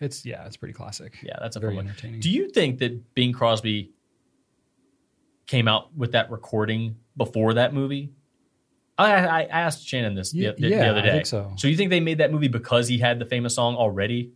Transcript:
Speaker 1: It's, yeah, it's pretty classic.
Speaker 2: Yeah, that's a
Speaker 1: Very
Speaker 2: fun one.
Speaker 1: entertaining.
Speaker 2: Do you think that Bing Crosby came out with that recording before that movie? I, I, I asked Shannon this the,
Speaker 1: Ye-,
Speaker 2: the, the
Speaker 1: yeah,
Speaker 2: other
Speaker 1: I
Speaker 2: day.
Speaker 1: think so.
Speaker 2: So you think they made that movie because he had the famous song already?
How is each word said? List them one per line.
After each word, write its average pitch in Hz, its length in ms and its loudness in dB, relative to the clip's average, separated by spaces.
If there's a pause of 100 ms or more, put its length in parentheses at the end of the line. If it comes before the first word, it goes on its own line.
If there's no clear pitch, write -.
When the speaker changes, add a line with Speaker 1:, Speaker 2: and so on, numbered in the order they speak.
Speaker 1:
It's, 135 240 -8
yeah, 90 200 -12
it's - 120 -18
pretty 95 160 -14
classic. - 500 -16
Speaker 2:
Yeah, - 160 -12
that's 110 160 -10
a 107 60 -8
Speaker 1:
Very 110 100 -2
Speaker 2:
fun 95 140 -6
one. - 20 -8
Speaker 1:
entertaining. 113 320 -12
Speaker 2:
Do 156 100 -2
you 359 200 0
think 139 300 0
that 120 360 -4
Bing 123 160 2
Crosby 110 600 0 (1600)
came 120 200 2
out 110 280 0
with 120 180 -4
that 113 180 0
recording 110 640 -4 (200)
before 110 400 0
that 123 180 2
movie? 139 380 -4 (840)
I, 202 160 6
I, 175 280 4
I - 20 -2
asked 165 440 -2
Shannon 113 280 -2
this 95 160 -6
the, 160 80 -4
Speaker 1:
Ye-, 185 80 0
Speaker 2:
the, 107 60 -2
the - 160 0
Speaker 1:
yeah, 175 220 4
Speaker 2:
other 107 80 2
Speaker 1:
I 101 40 0
Speaker 2:
day. 101 100 4
Speaker 1:
think - 120 2
so. 101 320 -4
Speaker 2:
So 139 100 0
you 156 100 4
think 190 120 2
they 180 100 4
made 160 200 0
that 151 120 4
movie 147 180 2
because 120 380 0
he 123 120 0
had 120 200 2
the 113 60 -4
famous 120 300 -2
song 120 200 2
already? 117 600 0